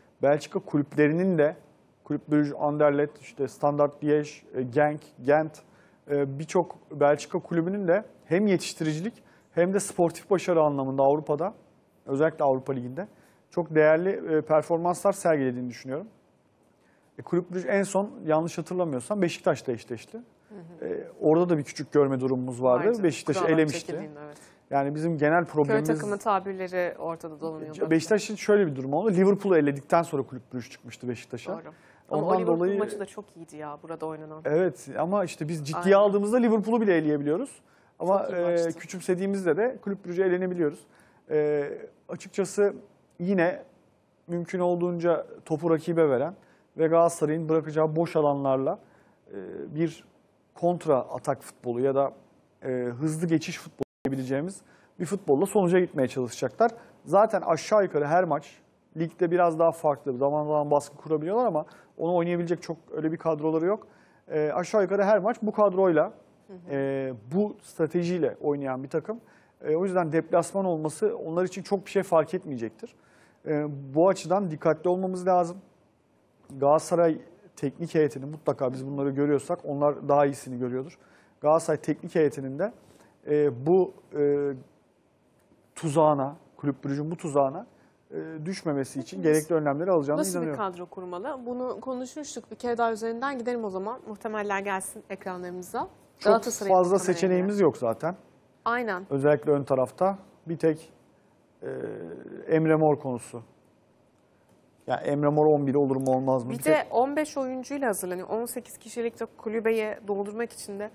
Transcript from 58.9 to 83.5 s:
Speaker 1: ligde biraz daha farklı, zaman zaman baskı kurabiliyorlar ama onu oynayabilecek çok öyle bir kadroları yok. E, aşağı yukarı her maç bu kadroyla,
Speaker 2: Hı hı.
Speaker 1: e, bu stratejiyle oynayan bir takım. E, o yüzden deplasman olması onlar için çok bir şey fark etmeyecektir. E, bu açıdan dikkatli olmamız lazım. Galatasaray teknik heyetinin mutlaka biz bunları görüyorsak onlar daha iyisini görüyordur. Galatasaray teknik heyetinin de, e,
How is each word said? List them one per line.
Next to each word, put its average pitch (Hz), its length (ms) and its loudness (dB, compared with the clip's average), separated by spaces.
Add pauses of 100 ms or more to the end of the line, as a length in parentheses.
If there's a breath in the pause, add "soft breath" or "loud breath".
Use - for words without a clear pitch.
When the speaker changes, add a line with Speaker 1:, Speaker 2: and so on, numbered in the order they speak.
Speaker 1:
ligde 165 340 -2
biraz 175 280 4
daha 165 140 4
farklı, 143 460 -2
zaman 143 260 0
zaman 151 260 0
baskı 143 260 0
kurabiliyorlar 165 500 -2
ama 156 180 -2 (340 loud breath)
onu 175 180 0
oynayabilecek 170 460 0
çok 160 140 -10 (160)
öyle 156 200 -2
bir 170 40 -6
kadroları 160 500 0
yok. 208 200 -2 (420 soft breath)
E, 151 240 0
aşağı 190 300 0
yukarı 196 220 2
her 208 140 4
maç 214 240 -2
bu 208 100 -2
kadroyla, 190 600 4 (340)
Speaker 2:
Hı 202 60 -20
hı. 175 220 -12
Speaker 1:
e, 135 380 -2 (220)
bu 208 280 0
stratejiyle 170 800 -2
oynayan 139 420 -2
bir 135 60 -12
takım. 208 320 -6 (440 soft breath)
E, 151 120 0
o 180 80 0
yüzden 175 280 0
deplasman 170 520 0
olması 160 520 -2
onlar 170 280 -2
için 185 180 -8
çok - 240 -2
bir - 40 -16
şey 190 120 0
fark 160 320 2
etmeyecektir. 131 600 -8 (520 soft breath)
E, 151 180 0 (300)
bu 165 140 8
açıdan 185 420 0
dikkatli 156 400 0
olmamız 185 360 -2
lazım. 180 300 2 (1040)
Galatasaray 160 580 4 (380)
teknik 156 380 -8
heyetinin 143 340 0
mutlaka 143 440 -4
biz 131 140 -10
bunları 139 240 -2
görüyorsak 143 540 0
onlar 143 440 -2
daha 143 180 6
iyisini 131 320 -6
görüyordur. 127 400 -6 (420 soft breath)
Galatasaray 156 400 2
teknik 165 340 -6
heyetinin 139 440 0
de, 202 140 -4 (580 soft breath)
e, 147 360 0